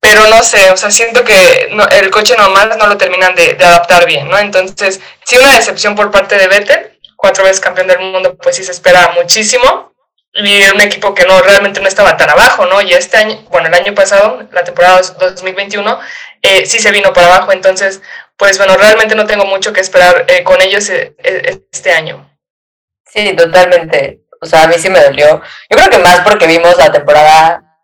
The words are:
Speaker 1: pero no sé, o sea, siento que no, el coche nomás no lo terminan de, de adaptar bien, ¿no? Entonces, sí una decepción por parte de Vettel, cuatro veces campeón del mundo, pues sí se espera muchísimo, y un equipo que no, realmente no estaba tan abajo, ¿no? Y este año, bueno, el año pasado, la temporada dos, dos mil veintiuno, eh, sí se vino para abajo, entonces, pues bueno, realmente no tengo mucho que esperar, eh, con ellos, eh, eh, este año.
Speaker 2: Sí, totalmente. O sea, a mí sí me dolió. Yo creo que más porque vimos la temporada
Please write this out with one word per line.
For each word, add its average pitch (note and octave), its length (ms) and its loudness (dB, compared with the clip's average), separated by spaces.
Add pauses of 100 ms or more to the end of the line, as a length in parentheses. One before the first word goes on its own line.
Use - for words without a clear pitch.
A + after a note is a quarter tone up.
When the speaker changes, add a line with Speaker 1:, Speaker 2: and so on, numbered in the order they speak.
Speaker 1:
pero G#3+ 280 2
no A3+ 140 4
sé, G3+ 280 2
o F#3 60 2
sea, G3+ 140 -4
siento A#3 340 0
que F#3+ 480 2
no, G#3 140 0
el F#3+ 240 2
coche G#3+ 260 0
nomás G#3 400 2
no G#3+ 100 0
lo G3+ 100 0
terminan F#3 380 -2
de, F3 200 0
de F3+ 100 0
adaptar F3 420 2
bien, D3 220 -4
¿no? F#3 100 -2
Entonces, F#3+ 640 -4 (240)
sí - 140 -2
una C4+ 160 4
decepción G#3+ 400 -2
por G3+ 160 -2
parte G3+ 280 -2
de F#3+ 100 2
Vettel, G#3 500 -2 (180)
cuatro F#3+ 280 0
veces F#3+ 160 2
campeón F#3 260 -4
del F#3 140 2
mundo, F#3 380 -6
pues - 180 -4
sí F#3+ 80 -10
se F#3 80 -12
espera F3+ 420 2
muchísimo, G#3+ 760 -2 (400)
y G3+ 380 -2
un G3 100 0
equipo G3+ 340 -2
que F#3 120 0
no, F#3 160 4
realmente G3+ 380 0
no G3 80 -2
estaba F#3+ 280 0
tan D3+ 140 0
abajo, G#3 340 2
¿no? F#3+ 160 0
Y F#3+ 140 -2
este F3+ 240 0
año, G#3+ 320 -4
bueno, E3 180 -2
el E3 60 -2
año G3 200 -2
pasado, G3+ 580 0
la F3 120 -4
temporada F3+ 340 2
dos, F#3 200 -4
dos F#3 240 -6
mil F#3 120 -10
veintiuno, G3+ 440 -8 (420)
eh, F#3+ 260 0
sí - 120 -6
se G#3 140 -2
vino G3 200 0
para F3 220 2
abajo, G3 180 0
entonces, F#3+ 480 -2 (380)
pues G3 180 0
bueno, F#3+ 220 2
realmente G#3+ 360 2
no G#3+ 120 -2
tengo G#3 180 -2
mucho G3 300 -6
que F#3 60 -2
esperar, F3+ 480 0
eh, F3 160 0
con F#3 180 2
ellos, G3+ 260 -4
eh, - 300 -8
eh, - 440 -6 (100)
este - 200 -6
año. D#3+ 340 -6 (840)
Speaker 2:
Sí, G#3 240 -4
totalmente. E3 840 -2 (180)
O E3+ 60 -14
sea, D#3+ 160 2
a D#3+ 60 2
mí E3+ 100 0
sí F3 100 -4
me F#3 140 2
dolió. D3 400 2 (260)
Yo - 80 0
creo F4+ 140 4
que - 80 2
más F3+ 220 2
porque G3+ 260 0
vimos E3+ 320 2
la D#3 140 4
temporada D#3 920 2